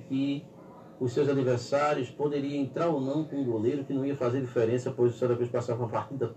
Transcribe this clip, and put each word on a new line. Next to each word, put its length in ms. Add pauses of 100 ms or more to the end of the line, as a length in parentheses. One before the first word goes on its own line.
que 420 (540)
os 120
seus 160
adversários 840
poderiam 520
entrar 280
ou 120
não 240
com 120
um 80
goleiro, 380
que 100
não 120
ia 100
fazer 260
diferença, 540
pois 200
o 20
Santa 180
Cruz 140
passava 360
a 40
partida 480